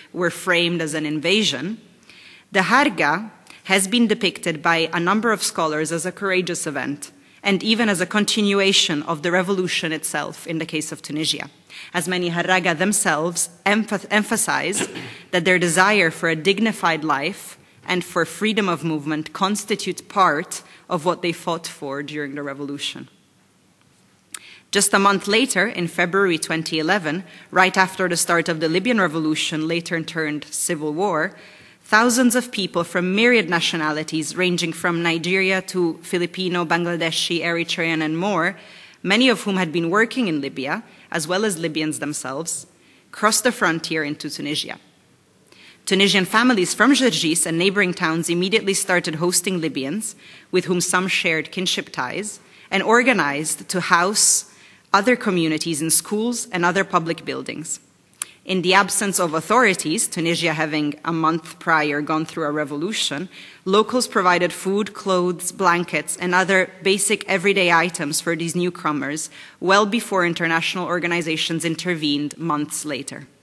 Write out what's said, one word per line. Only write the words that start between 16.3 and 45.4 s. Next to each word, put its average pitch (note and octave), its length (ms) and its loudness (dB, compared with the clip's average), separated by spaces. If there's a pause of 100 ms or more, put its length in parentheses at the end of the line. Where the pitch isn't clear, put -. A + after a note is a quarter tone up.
dignified F#3 680 2
life D3+ 520 -2 (300)
and F3+ 180 0
for E3 200 0
freedom G#3 440 -2
of E3 140 0
movement D#3 500 -4
constitute G3 760 -4
part F3 560 0 (240)
of E3 160 -2
what F3 180 -2
they E3+ 100 -2
fought E3 360 -6
for C#3 340 -8
during D3 320 -10
the D3 80 -8
revolution. C#3 640 -10 (1600)
Just G3+ 200 2
a G3+ 60 6
month G3 300 2
later, A3 400 2
in F3 180 -4
February F3+ 500 0
twenty D#3+ 440 -4
eleven, E3+ 420 0 (300)
right F#3 240 4
after F#3 320 2
the E3+ 80 -2
start E3+ 320 2
of E3 100 0
the D#3+ 100 0
Libyan G3 320 2
revolution, D#3 680 -2
later E3+ 340 -4
turned D#3 440 -4
civil D3+ 460 -4
war, F3 440 -2 (460)
thousands A#3+ 540 4
of B3 160 -2
people F3 320 -2
from F#3 320 -2
myriad A3 340 4
nationalities, D#3 840 -2
ranging F3 360 0
from E3+ 300 -2
Nigeria F#3 580 0
to F3+ 420 -2
Filipino, F3 640 -2
Bangladeshi, E3+ 760 -2
Eritrean, E3 600 -2
and D#3 160 -2
more, F#3 400 0 (460)
many A3 260 4
of A#3 120 2
whom G3+ 160 -2
had F3 160 0
been E3 180 0
working A3+ 380 2
in D#3 120 -2
Libya, C#3 440 -6 (260)
as D3+ 160 -4
well F#3 180 0
as F#3+ 140 -2
Libyans D#3 400 -4
themselves, C#3+ 720 -8 (420)
crossed - 320 0
the B3 80 4
frontier D#3+ 540 0
into D3+ 260 -8
Tunisia. - 480 -6 (1040)